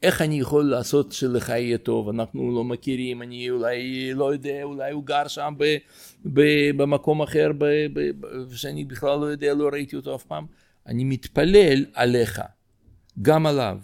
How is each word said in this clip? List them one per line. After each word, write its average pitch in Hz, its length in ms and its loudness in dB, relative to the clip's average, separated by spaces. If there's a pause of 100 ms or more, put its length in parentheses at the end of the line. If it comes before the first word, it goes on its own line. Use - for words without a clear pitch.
איך 180 200 2
אני 151 180 0
יכול 147 300 2
לעשות 127 420 0
שלך 123 360 -2
יהיה 120 300 -2
טוב? 113 300 -2
אנחנו 117 460 -4
לא 117 100 -2
מכירים, 123 580 -6
אני 123 280 -8
אולי 123 640 -4
לא 139 180 0
יודע, 143 300 -6
אולי 143 300 -8
הוא 147 120 -8
גר 147 240 -2
שם 147 300 -8
ב-, 151 180 2 (480)
ב-, 147 520 4
במקום 143 460 0
אחר, 151 360 2
ב-, 147 340 2
ב-, 143 180 -2 (100)
ב-, 131 340 -14
שאני 147 300 -8
בכלל 139 340 -2
לא 147 80 -2
יודע, 143 280 -2
לא 147 180 2
ראיתי 143 240 -6
אותו 135 180 -8
אף 135 100 -12
פעם. 156 220 -10 (400)
אני 120 180 -2
מתפלל 143 800 4 (100)
עליך, 120 480 2 (800)
גם 156 240 6
עליו. 123 380 0